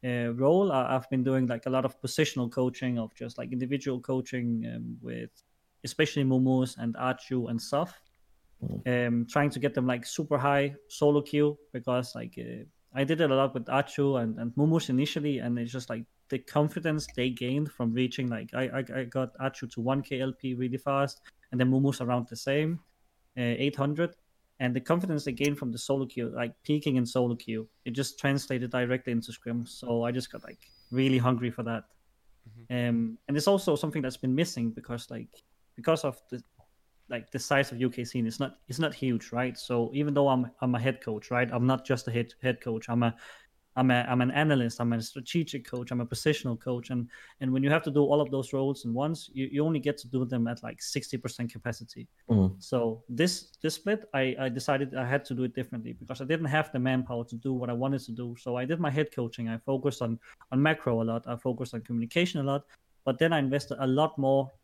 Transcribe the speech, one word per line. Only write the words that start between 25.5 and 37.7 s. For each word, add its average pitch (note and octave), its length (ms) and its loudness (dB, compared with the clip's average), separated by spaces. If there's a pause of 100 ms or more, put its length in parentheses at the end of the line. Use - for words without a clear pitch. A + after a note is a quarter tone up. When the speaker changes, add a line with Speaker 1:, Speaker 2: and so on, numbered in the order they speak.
Speaker 1:
from B2 140 -4
the A#2+ 60 -6
solo C3+ 280 0
queue, B2 280 -4
like, A#2+ 280 -4
peaking D3 340 2
in B2 80 4
solo A#2+ 300 2
queue, A2+ 340 -6 (160)
it B2+ 60 -6
just C3 280 -4
translated C3+ 520 0
directly B2+ 420 0
into A#2 200 -2
scrims. A#2 360 -6
So A#2 360 -2
I A#2+ 80 0
just B2+ 180 -4
got, - 140 -14
like, - 160 -18 (300)
really C3 280 4
hungry B2 320 2
for B2 140 -8
that. A2+ 200 -4 (640)
Speaker 3:
Mm-hmm. A#2+ 400 -4
Speaker 1:
Um, A#2 300 0 (100)
and C#3+ 80 2
it's D3 120 2
also F#3+ 280 4
something D#3 240 -2
that's C3 180 -4
been B2+ 160 0
missing C3 360 0
because, A#2 400 -10
like, A#2 320 -14 (340)
because D#3+ 280 2
of C3+ 140 -2 (120)
the, B2 120 -10 (680)
like, A#2 200 -8
the C3 80 -4
size C#3 340 2